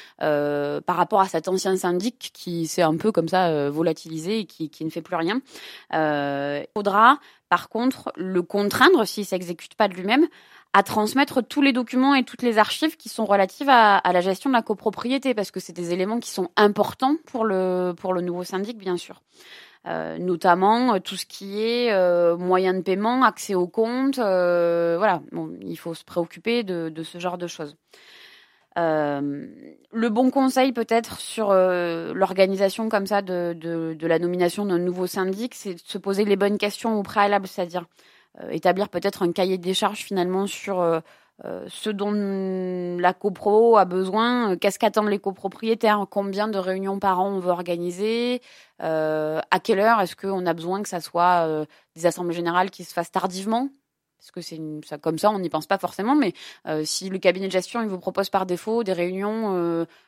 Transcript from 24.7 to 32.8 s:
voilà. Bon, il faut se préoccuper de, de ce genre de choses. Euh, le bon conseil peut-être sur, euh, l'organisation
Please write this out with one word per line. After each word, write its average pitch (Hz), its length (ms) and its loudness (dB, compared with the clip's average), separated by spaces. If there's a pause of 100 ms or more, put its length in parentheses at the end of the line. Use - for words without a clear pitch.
voilà. 185 240 2 (100)
Bon, 160 300 -8
il 165 160 -10
faut 165 160 -10
se - 100 -16
préoccuper 202 600 -4
de, 170 260 -6
de 160 120 -10
ce - 140 -14
genre 180 220 -6
de 175 80 -6
choses. 151 280 -12 (1040)
Euh, 147 680 -2 (440)
le 226 200 0
bon 254 200 4
conseil 262 420 2
peut-être 226 460 -2
sur, 214 320 -4
euh, 175 640 2
l'organisation 190 800 2